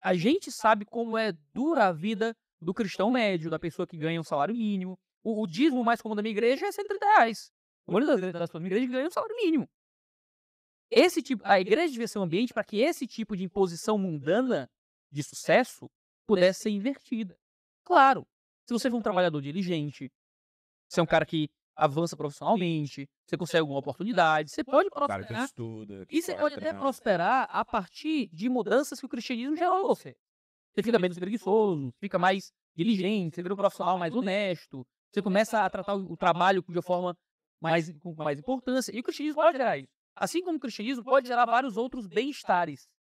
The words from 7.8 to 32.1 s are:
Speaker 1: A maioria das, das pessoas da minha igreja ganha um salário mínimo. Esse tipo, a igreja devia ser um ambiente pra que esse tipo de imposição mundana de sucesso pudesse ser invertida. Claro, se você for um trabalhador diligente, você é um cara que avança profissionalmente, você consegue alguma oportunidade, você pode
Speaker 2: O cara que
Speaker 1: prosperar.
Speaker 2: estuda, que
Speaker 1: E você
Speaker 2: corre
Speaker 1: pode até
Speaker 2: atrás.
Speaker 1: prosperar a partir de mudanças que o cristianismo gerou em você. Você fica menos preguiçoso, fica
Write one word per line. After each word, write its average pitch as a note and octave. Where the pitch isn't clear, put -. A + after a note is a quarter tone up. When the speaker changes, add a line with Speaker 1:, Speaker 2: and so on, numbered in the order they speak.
Speaker 1:
A -
maioria C4+
das, -
das F#3
pessoas E3+
da E3+
minha F#3
igreja B3
ganha C4
um F4+
salário A4
mínimo. D#4+
Esse E4
tipo, A3+
a G3
igreja A3
devia A#3
ser -
um G3
ambiente F#3
pra G#3
que G#3
esse C#4+
tipo G#3+
de F3+
imposição F#3+
mundana F3+
de C#3+
sucesso -
pudesse F#3
ser A3
invertida. A3
Claro, C4+
se -
você A#3+
for A#3+
um A#3
trabalhador F3+
diligente, D3
você -
é F3
um D#3+
cara D#3
que D3+
avança D#3
profissionalmente, D3+
você -
consegue E3
alguma C#3+
oportunidade, D#3
você D#4
pode D4
Speaker 2:
O -
cara A3
que G#3
Speaker 1:
prosperar. A3+
Speaker 2:
estuda, A2
que -
Speaker 1:
E D#4+
você F4+
Speaker 2:
corre D4+
Speaker 1:
pode D4
até D4+
Speaker 2:
atrás. -
Speaker 1:
prosperar A#3
a G#3+
partir B3+
de E3
mudanças B3+
que -
o -
cristianismo B3
gerou F4+
em F#4+
você. E3+
Você G3+
fica A3+
menos F3+
preguiçoso, F#3+
fica G3